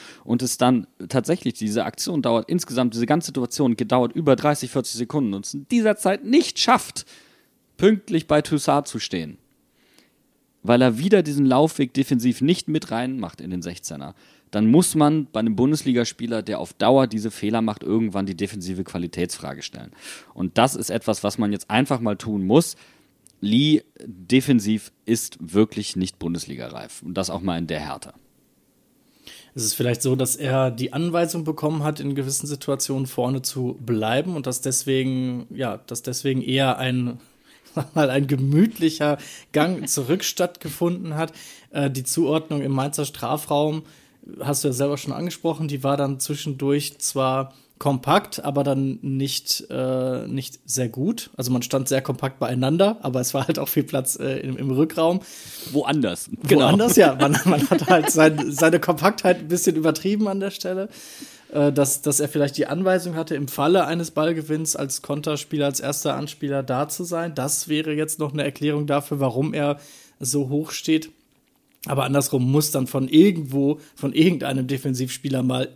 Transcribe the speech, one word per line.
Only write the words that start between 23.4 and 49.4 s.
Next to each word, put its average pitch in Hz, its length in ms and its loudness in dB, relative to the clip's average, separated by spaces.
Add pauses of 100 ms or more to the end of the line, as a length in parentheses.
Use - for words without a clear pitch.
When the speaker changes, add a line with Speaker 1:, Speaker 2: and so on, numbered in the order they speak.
Speaker 1:
Lee 139 400 4 (240)
defensiv 110 840 2 (140)
ist - 340 -2
wirklich 101 560 0
nicht 92 220 -4
Bundesliga-reif. 73 840 -10
Und 85 120 -12
das 92 140 -2
auch 87 120 -6
mal 90 180 -2
in 82 80 -4
der 78 140 -6
Härte. 69 320 -12 (1400)
Speaker 2:
Es 123 100 -8
ist 110 100 -2
vielleicht 123 280 0
so, 131 140 2
dass 127 200 -2
er 131 360 0
die 123 220 -6
Anweisung 170 500 -2
bekommen 151 400 -2
hat, 151 160 -2
in 139 160 -4
gewissen 135 320 -4
Situationen 139 600 -4
vorne 127 340 -2
zu 127 440 -6
bleiben 120 500 0
und 139 120 -6
dass 123 140 -4
deswegen, 131 920 -2
ja, 110 240 -6 (100)
dass - 160 -10
deswegen 131 380 -2
eher 131 360 2
ein, 123 420 -2 (260)
<laughs> - 300 -20
sag - 200 -6
mal, 147 140 4
ein 139 180 2
gemütlicher 147 920 2 (340)
Gang 156 380 0
zurück 147 340 0
<laughs> - 0 -
stattgefunden 170 920 -4
hat. 160 180 -4 (380)
Äh, 139 200 0
die 131 140 -6
Zuordnung 156 560 0
im 135 100 -2
Mainzer 143 340 -2
Strafraum, 151 800 -2 (580)
hast 139 220 -2
du 156 40 0
ja 131 60 0
selber 139 240 0
schon 139 160 -6
angesprochen, 160 560 -4
die 139 140 -6
war 139 140 2
dann 139 220 -2
zwischendurch 143 800 -2
zwar 131 540 -2 (260)
kompakt, 143 640 0
aber 139 200 0
dann 135 400 0
nicht, 135 640 -4